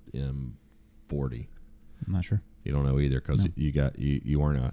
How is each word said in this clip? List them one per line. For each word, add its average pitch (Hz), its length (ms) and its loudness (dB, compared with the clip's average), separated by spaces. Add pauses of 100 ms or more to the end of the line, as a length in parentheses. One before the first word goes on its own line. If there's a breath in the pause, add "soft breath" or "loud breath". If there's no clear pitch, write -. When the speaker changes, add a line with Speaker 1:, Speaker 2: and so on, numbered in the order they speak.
(140)
Speaker 1:
M 67 420 -6 (520)
forty. 65 400 -4 (580)
Speaker 2:
I'm 92 60 -4
not 90 120 0
sure. - 180 0 (220)
Speaker 1:
You - 80 -2
don't 69 140 2
know 67 120 4
either 67 220 2
'cause 71 240 2
Speaker 2:
No. 82 120 2
Speaker 1:
you 73 160 0
got, 69 260 2
you, 69 260 0
you 73 160 2
weren't 73 180 2
an 64 140 0